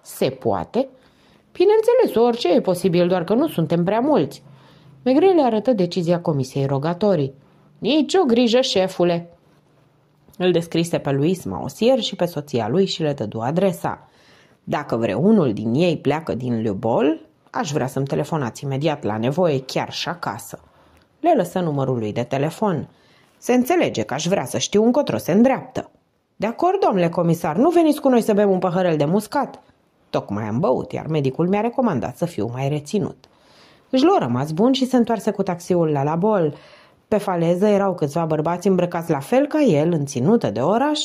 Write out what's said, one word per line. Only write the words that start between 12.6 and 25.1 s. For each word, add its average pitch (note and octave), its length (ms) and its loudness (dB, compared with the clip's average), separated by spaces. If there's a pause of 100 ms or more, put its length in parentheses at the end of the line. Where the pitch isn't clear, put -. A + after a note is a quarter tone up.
lui F#3 180 2
și F#3+ 160 -4
le D3+ 100 0
dădu A2+ 280 -6
adresa. E3+ 680 -2 (560)
„Dacă D3 320 -4
vreunul C3 560 2
din G#2+ 220 -4
ei E3 220 2
pleacă D3+ 380 -4
din B2 280 -4
Le A2+ 80 -2
Bol, F3 500 0 (300)
aș F#3 220 -6
vrea C#3 140 -2
să-mi C#3 200 -4
telefonați D3 580 -4
imediat C#3+ 380 -4
la G#2+ 140 -4
nevoie, C#3+ 440 0
chiar C3+ 320 -8
și - 160 -8
acasă.” B2+ 520 -10 (600)
Le E4+ 160 2
lăsă F#3 240 -2
numărul C#3 380 -2
lui G#2+ 140 -4
de A#2 100 -2
telefon. D3+ 640 -4 (500)
„Se - 160 -2
înțelege B3 480 2
că - 120 -6
aș D#3 120 -4
vrea F3 180 0
să - 140 -6
știu G3+ 260 2
încotro C4+ 320 2